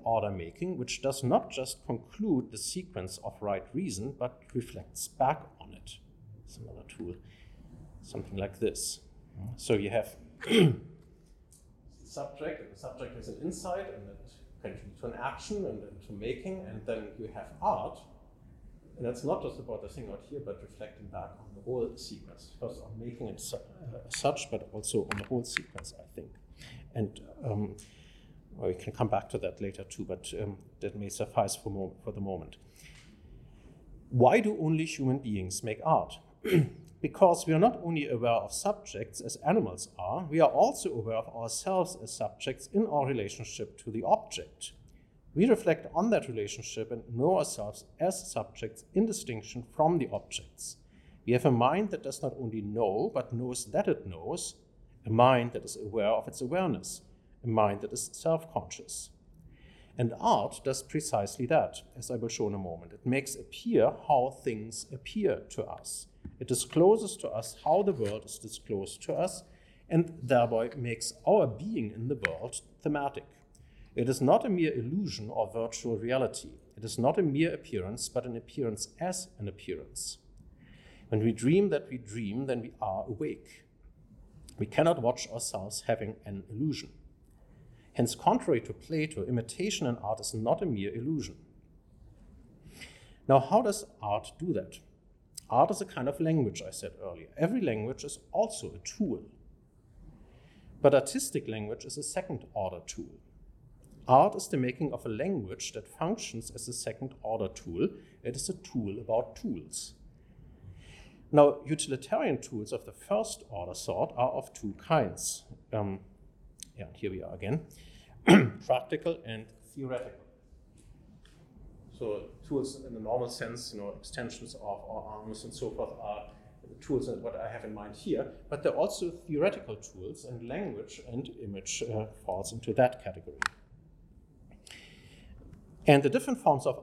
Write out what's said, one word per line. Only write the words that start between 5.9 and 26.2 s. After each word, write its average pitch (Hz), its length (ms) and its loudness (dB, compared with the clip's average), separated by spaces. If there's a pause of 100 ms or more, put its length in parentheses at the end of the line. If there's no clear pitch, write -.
It's - 140 -18
another - 300 -14
tool, 87 260 -10 (880)
something - 340 -8
like 98 240 -4
this. - 400 0 (560)
So - 180 2
you 101 160 2
have 110 260 0 (300)
<clears throat> - 20 -4 (1600)
subject, - 560 -8
and - 120 -18
the - 60 -20
subject 123 380 -10
has 117 120 -12
an - 140 -10
insight, 180 520 -4
and 101 140 -14
it 98 180 -16 (400)
can 98 60 -8
lead - 280 -14
to 123 60 -8
an 117 160 -6
action 190 420 -4
and 107 180 -6
then 101 140 -16 (100)
to - 60 -14
making, 131 540 -6
and 107 200 -12
then 110 220 -4 (100)
you 110 160 -10
have 98 120 -10 (140)
art. - 380 0 (1000)
And - 80 -6
that's 120 200 -4
not 165 180 0
just - 160 -8
about 117 240 -8
the 101 60 -12
thing 117 220 -12
out 98 180 -12
here, 143 160 -10
but - 180 -10
reflecting 104 460 -16
back 92 300 -10
on - 160 -20
the - 80 -18
whole 123 340 -2
sequence. - 600 -14
First - 220 -8
on 107 180 -14
making 120 300 -8
and 95 100 -10
su-, - 180 -8
uh, - 420 -14 (100)
such, - 420 0
but - 220 -4
also 107 300 0 (100)
on - 60 -2
the - 60 -6
whole 123 200 0
sequence, - 540 -10
I - 60 -18 (100)
think. - 160 -14 (640)